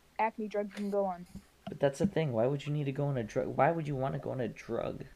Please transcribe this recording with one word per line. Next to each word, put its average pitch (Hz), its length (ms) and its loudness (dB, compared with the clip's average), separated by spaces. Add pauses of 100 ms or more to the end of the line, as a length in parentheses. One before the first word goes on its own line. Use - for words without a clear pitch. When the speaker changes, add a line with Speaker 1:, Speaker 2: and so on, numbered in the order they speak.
(200)
Speaker 1:
acne 220 260 0
drug 208 220 -2
you 196 60 -14
can 202 160 -4
go 202 140 2
on. 180 220 -4 (420)
Speaker 2:
But - 120 -8
that's 139 180 4
the - 80 4
thing. 156 260 2
Why 117 140 4
would 139 180 0
you 147 80 -2
need 147 120 0
to 135 80 0
go 143 140 0
on 139 120 0
a 113 60 0
drug? 123 320 -2
Why 143 160 6
would 160 160 -2
you 147 80 -2
wanna 135 240 -2
go 113 100 -6
on 127 100 -4
a 117 80 0
drug? - 560 -4 (120)